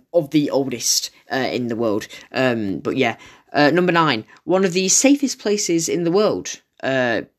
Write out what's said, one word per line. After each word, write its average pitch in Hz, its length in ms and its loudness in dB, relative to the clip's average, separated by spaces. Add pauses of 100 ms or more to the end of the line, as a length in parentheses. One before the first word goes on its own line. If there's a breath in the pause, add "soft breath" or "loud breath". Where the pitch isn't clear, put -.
(140)
of 156 160 0
the 147 200 0
oldest, 127 600 -2 (200 soft breath)
uh, 131 60 -2
in 120 320 -2
the 113 80 -4
world. 110 320 -2 (240 loud breath)
Um, 113 460 -2
but - 180 -4
yeah. 120 220 -2 (340 loud breath)
Uh, 147 180 4
number 175 220 2
nine, 151 320 2 (200 loud breath)
one 185 200 2
of 180 80 0
the 185 160 0
safest 277 500 2
places 180 520 -2
in 170 140 -2
the 170 60 0
world, 175 520 0 (200)
uh, 123 380 -2 (180)